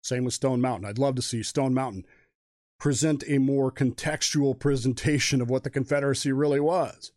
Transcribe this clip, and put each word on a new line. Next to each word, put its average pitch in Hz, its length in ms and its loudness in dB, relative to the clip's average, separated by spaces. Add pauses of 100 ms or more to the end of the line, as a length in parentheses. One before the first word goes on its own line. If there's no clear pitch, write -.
Same 123 220 -2
with 120 80 -2
Stone 131 260 0
Mountain. 110 300 -2
I'd 107 80 -6
love 135 180 2
to 123 60 -4
see 113 220 -4
Stone 135 300 0
Mountain 120 320 -2 (760)
present 147 480 0
a 143 100 2
more 135 340 2
contextual 139 840 0
presentation 135 840 0
of 120 100 -2
what 131 140 0
the 135 60 -6
Confederacy 139 640 0
really 139 280 2
was. 156 580 -2